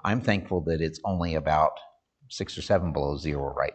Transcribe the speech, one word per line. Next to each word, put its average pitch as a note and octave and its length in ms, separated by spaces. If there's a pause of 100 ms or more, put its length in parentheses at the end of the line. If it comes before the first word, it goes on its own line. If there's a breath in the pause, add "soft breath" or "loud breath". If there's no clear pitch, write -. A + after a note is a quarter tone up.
I'm G#2+ 160
thankful F#2+ 420
that D#2+ 180
it's D#2+ 240
only F2 320
about D2+ 360 (560)
six - 300
or - 40
seven F2+ 300
below C#2+ 240
zero C#2+ 380
right C#2 200